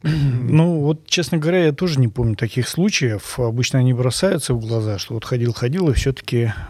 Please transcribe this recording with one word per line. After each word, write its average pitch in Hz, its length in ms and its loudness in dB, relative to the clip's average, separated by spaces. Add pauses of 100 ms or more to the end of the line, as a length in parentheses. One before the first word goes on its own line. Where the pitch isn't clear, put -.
<clears throat> - 0 -
Ну, 151 800 2
вот, 151 260 -2
честно 175 320 0
говоря, 170 280 2
я 151 60 4
тоже 160 280 -2
не 123 80 4
помню 113 280 0
таких 117 320 -2
случаев. 139 720 -2
Обычно 120 380 0
они 127 160 4
бросаются 127 600 0
в 117 60 -2
глаза, 110 380 -2
что - 160 -8
вот 113 100 -6
ходил-ходил, 123 640 0
и 131 60 4
все-таки 120 580 0 (180)